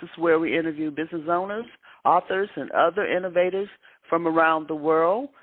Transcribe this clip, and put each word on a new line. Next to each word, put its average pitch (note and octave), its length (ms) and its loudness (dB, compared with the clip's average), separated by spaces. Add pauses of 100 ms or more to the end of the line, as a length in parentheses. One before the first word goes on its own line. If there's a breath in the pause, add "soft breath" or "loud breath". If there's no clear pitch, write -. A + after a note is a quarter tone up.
is E3+ 160 -14
where E3 220 4
we E3 180 -2
interview D#3 320 -4
business D#3 400 -8
owners, G3 360 -4 (400 loud breath)
authors, F#3+ 500 2
and C#3 160 -8
other E3+ 340 2
innovators F#3 640 -2 (400 soft breath)
from E3+ 180 0
around D#3+ 400 2
the D#3 80 -6
world. E3 540 0 (140 soft breath)